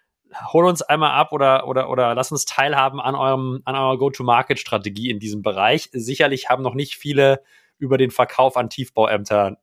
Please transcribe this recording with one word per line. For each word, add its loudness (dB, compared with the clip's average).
hol 6
uns 0
einmal 2
ab 0
oder, 2
oder, -2
oder 2
lass -4
uns -4
teilhaben 0
an -4
eurem, -2
an -4
eurer 0
Go-to-Market-Strategie -2
in -4
diesem -8
Bereich. 0
Sicherlich -2
haben 0
noch -4
nicht -6
viele 2
über 0
den 2
Verkauf 2
an -2
Tiefbauämtern, 0